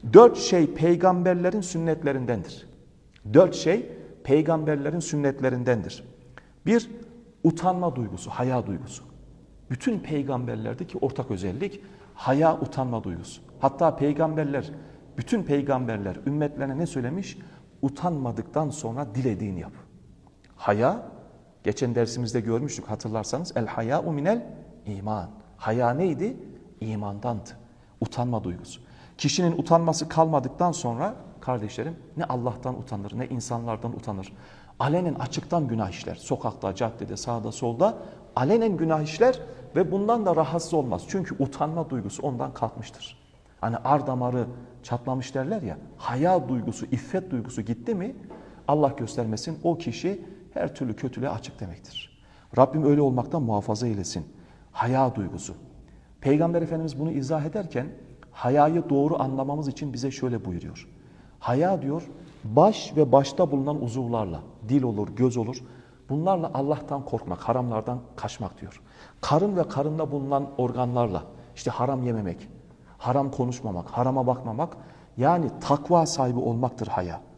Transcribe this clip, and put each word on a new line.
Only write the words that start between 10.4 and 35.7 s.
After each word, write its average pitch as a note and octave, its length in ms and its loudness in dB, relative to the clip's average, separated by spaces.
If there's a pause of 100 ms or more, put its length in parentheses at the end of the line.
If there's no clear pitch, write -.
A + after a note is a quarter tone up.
ortak - 340 -2
özellik G2 500 -4 (320)
haya, D3+ 480 2
utanma B2 420 -4
duygusu. F2 380 -10 (180)
Hatta D3 360 2
peygamberler, D3 760 0 (460)
bütün G3 260 -2
peygamberler B2+ 840 0
ümmetlerine C#3 520 -2
ne E3+ 80 0
söylemiş? D#3 520 -6 (440)
"Utanmadıktan C#3 880 -2
sonra A#2 460 -8
dilediğini G#2 440 -2
yap." - 140 -12 (840)
Haya, A#2+ 560 2 (520)
geçen A#2+ 320 0
dersimizde A#2 440 0
görmüştük A#2 500 -2
hatırlarsanız, A2 680 -4
"El A2+ 120 0
hayâ'u C3+ 440 -2
minel F3 340 0 (400)
iman." G2+ 440 -6 (280)
Haya A#2+ 320 2
neydi? E3+ 480 0 (440)
İmandandı. G#2 680 -6 (520)
Utanma A#2+ 420 -2
duygusu. F2 380 -8 (360)
Kişinin E3+ 400 2
utanması E3 520 4
kalmadıktan D#3+ 640 4
sonra D3 440 -2 (260)
kardeşlerim B2 540 -4 (220)
ne C3 60 -2
Allah'tan B2 560 -4
utanır, G2+ 360 -8
ne B2+ 120 -4
insanlardan A#2 680 -4
utanır. F#2+ 380 -8 (460)
Alenen D#3 340 2
açıktan C3+ 540 -2
günah A2 220 0